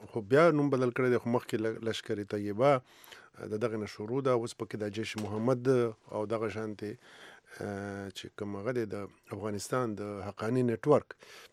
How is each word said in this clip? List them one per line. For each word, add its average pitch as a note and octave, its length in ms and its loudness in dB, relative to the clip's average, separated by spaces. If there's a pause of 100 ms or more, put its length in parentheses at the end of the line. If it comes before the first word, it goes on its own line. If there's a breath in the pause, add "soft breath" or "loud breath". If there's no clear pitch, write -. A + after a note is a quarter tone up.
(100)
خو A#2+ 100 -4 (120)
بیا D3 120 10 (140)
نوم C#3+ 160 4
بدل B2+ 220 4
کړی B2+ 160 2
دی، A#2+ 100 6
خو - 140 -4
مخکې - 260 -2
ل-، A2 160 -2 (100)
لشکر G#2 440 -4
طیبه، G#2 400 2
آه، - 800 -6
د - 20 0 (100)
دغه A2 180 -2
نه G2+ 120 -4
شروع A#2 320 -4
ده، C3 60 6
اوس A#2 260 0
پکې A2 240 -6
د - 20 -2 (120)
جیش A2 160 -4 (120)
محمد A#2+ 440 0 (460)
او G#2+ 100 -2 (100)
دغه A2 220 0
شانتې، G#2+ 360 -6 (680 loud breath)
آه، G2+ 540 -6
چې - 80 -10 (120)
کوم G2+ 260 -6
هغه A#2 180 -2
دی A2+ 40 0 (120)
د - 0 - (400)
افغانستان G#2+ 640 -2
د - 20 -6 (280)
حقاني A#2+ 400 0
نیټورک. A#2 380 4 (440 loud breath)